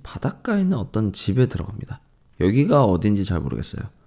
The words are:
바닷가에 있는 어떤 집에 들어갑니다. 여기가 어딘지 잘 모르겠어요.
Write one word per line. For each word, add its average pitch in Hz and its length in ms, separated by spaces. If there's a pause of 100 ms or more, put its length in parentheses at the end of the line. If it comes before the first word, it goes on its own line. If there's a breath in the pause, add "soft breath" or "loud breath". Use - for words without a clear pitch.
바닷가에 - 600
있는 185 160
어떤 107 340
집에 110 320
들어갑니다. - 560 (400)
여기가 135 440
어딘지 98 400
잘 85 160
모르겠어요. 62 420 (240)